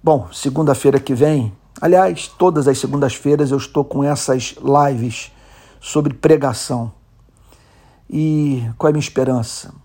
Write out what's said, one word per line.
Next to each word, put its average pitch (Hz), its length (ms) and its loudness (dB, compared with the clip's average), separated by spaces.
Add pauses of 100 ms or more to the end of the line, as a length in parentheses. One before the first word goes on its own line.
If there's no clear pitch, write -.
Bom, 147 300 2
segunda-feira 139 680 0
que 135 120 -4
vem, 131 380 2 (300)
aliás, 185 480 2
todas 160 360 2
as 135 140 2
segundas-feiras 143 720 0
eu 139 60 -2
estou 147 260 -4
com 139 180 -4
essas 143 600 -2
lives 139 720 0 (500)
sobre 151 300 -2
pregação. 123 800 0 (1120)
E 151 560 -2 (140)
qual 156 120 2
é - 20 4
a - 20 2
minha 151 80 0
esperança? 127 720 -4 (120)